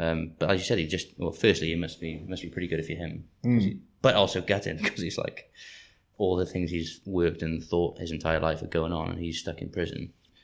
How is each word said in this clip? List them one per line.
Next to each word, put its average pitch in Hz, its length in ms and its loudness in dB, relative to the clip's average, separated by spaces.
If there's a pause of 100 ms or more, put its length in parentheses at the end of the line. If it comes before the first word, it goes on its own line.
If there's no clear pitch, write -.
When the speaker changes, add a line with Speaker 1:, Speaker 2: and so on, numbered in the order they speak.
Speaker 1:
Um, 80 380 0
but 82 120 2
as 95 100 4
you 90 60 -4
said, 113 120 2
he 80 80 2
just, 85 220 -2 (100)
well, 85 140 -2
firstly, 82 400 4
it 82 60 0
must 85 220 -4
be, 80 140 -6
it 80 140 -10
must 92 140 -6
be 87 60 -8
pretty 87 180 -4
good 82 140 -2
if 80 80 -6
you're 80 100 -6
him. 82 260 -8 (180)
'Cause 120 100 4
Speaker 2:
Mm. 120 80 8
Speaker 1:
he, 95 180 2 (240)
but 131 120 6
also 98 260 4
gutting, 98 380 0
<laughs> 98 60 -4
'cause - 160 -2
he's 85 180 -6
like, - 320 -6 (680)
all 92 200 2
the 90 100 2
things 87 240 -2
he's 82 340 -4
worked 87 380 2
and 82 200 -2
thought 85 360 0
his 85 120 -6
entire 80 300 0
life 80 220 0
are - 40 -8
going 82 260 0
on, 82 180 -2
and 85 100 -6
he's 85 180 -4
stuck - 240 -8
in - 60 -6
prison. - 440 -4 (320)